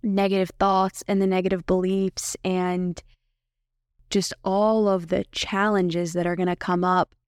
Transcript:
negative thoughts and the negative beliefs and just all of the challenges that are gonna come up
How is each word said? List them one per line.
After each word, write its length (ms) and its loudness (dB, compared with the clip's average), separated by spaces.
negative 560 2
thoughts 480 2
and 120 2
the 80 2
negative 380 0
beliefs 800 -2
and 560 -2
just 320 -2
all 440 2
of 200 0
the 240 -2
challenges 840 0
that 140 -2
are 80 -2
gonna 200 -2
come 280 -2
up 320 0